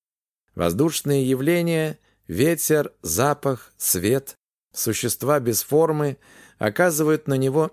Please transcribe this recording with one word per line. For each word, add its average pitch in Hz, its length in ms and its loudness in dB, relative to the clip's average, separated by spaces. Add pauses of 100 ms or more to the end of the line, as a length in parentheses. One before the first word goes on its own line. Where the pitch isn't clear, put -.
(560)
Воздушные 131 760 0
явления – 156 720 0 (280)
ветер, 151 640 0 (100)
запах, 131 760 -2
свет, 107 580 -2 (380)
существа 120 680 -2
без 117 220 -2
формы – 151 560 0 (400)
оказывают 143 720 0
на 139 80 0
него 135 380 0